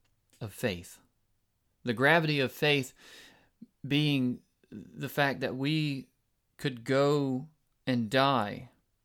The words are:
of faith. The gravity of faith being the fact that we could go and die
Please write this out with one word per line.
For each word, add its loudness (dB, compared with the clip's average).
of -10
faith. -6
The 0
gravity 4
of 0
faith 0
being 2
the -12
fact -2
that -4
we -2
could -6
go 2
and 0
die 0